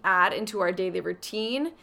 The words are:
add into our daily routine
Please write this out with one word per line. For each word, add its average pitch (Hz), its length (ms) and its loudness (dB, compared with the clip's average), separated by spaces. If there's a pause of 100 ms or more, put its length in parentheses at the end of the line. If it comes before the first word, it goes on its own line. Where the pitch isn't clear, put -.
add 185 280 6
into 214 280 -4
our 180 120 2
daily 185 280 -2
routine 220 720 -4 (100)